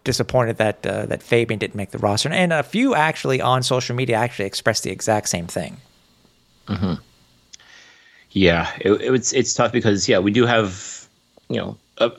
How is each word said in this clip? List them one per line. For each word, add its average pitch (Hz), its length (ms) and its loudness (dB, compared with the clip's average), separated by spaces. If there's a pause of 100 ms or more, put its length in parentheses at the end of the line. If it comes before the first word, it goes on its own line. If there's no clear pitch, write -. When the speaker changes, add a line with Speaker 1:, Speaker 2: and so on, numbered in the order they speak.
Speaker 1:
disappointed 120 540 0
that, 107 280 0
uh, 101 200 -4
that - 180 -6
Fabian 117 360 2
didn't 104 160 -6
make 101 160 -8
the - 60 -8
roster, 107 320 0
and 175 220 2
a 151 120 0
few 247 320 0
actually 151 460 0
on 127 220 2
social 127 320 -2
media 123 220 0
actually 113 280 -2
expressed - 380 -2
the - 80 -4
exact 104 380 -2
same 85 180 -4
thing. - 300 -8 (920)
Speaker 2:
Mm-hmm. 92 260 -2 (1400)
Yeah, 85 400 2 (100)
it, 98 100 4
it, 120 220 2
it's, 120 200 0
it's 131 200 2
tough 117 180 2
because, 113 360 2
yeah, 110 120 4
we 101 120 2
do 117 140 4
have, 110 600 0 (420)
you 120 80 -4
know, 101 200 -6 (200)
a, 117 80 2 (140)